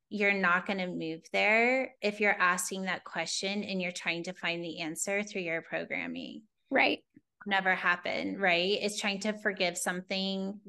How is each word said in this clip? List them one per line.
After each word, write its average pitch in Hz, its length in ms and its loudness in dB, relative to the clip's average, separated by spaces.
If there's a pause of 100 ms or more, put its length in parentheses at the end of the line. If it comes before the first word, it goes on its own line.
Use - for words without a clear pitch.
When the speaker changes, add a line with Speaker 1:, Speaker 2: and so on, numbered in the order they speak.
Speaker 1:
you're 202 240 2
not 185 340 2
gonna 190 220 -2
move 165 320 -6 (120)
there 226 680 4
if 208 180 0
you're 202 180 4
asking 190 460 2
that 185 200 -4
question 196 600 -2
and 190 160 -2
you're 180 120 -2
trying 170 320 -4
to 180 80 -6
find 170 300 -4
the 170 180 -6
answer 170 420 -2
through 202 200 -6
your 165 200 -2
programming. 160 800 -6 (280)
Speaker 2:
Right. 254 300 2 (460)
Speaker 1:
Never 190 280 2
happen, 180 640 0
right? 185 420 4
It's 208 180 -2
trying 196 220 -2
to 208 140 -2
forgive 190 420 0
something 190 920 -4